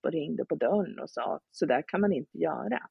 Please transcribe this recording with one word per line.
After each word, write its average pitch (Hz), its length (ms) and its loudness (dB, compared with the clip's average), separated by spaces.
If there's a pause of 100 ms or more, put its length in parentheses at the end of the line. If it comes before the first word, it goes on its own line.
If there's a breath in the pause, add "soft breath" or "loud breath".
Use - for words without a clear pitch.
och 139 80 0
ringde 156 340 -2
på 160 100 -2
dörren 180 440 2
och - 100 -10
sa - 260 -2
att - 160 -12
så - 140 0
där 143 220 2
kan 190 140 0
man 202 120 4
inte 151 240 -4
göra. 160 420 0 (120)